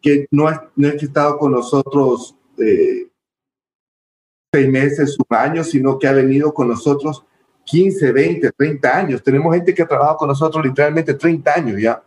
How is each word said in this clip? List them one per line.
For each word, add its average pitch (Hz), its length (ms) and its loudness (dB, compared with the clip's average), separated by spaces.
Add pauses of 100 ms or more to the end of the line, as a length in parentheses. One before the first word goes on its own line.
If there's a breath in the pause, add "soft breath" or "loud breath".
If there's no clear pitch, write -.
que 143 300 2
no 151 180 4
es, 156 80 -6 (160)
no 143 140 2
es 147 60 -2
que 147 80 -6
ha 147 40 -6
estado 147 320 0
con 143 140 0
nosotros, 127 800 0 (240)
eh, 98 500 0 (1400)
seis 135 160 2
meses, 139 480 0
un 117 200 0
año, 151 260 0
sino 135 340 0
que 139 120 0
ha 135 40 2
venido 139 400 2
con 139 140 -2
nosotros 139 580 -2 (400)
quince, 170 460 2
veinte, 160 400 0
treinta 143 480 -2
años. 143 240 -4
Tenemos 151 320 2
gente 175 180 0
que 175 100 0
ha 165 40 2
trabajado 147 300 0
con 151 120 -4
nosotros 156 380 -2
literalmente 147 480 0
treinta 151 400 0
años 117 260 -4
ya. 113 260 -2